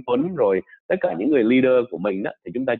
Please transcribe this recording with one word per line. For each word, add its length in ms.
Tuấn 280
rồi 260
tất 140
cả 160
những 140
người 120
leader 480
của 60
mình 260
đó, 80
thì 80
chúng 120
ta 140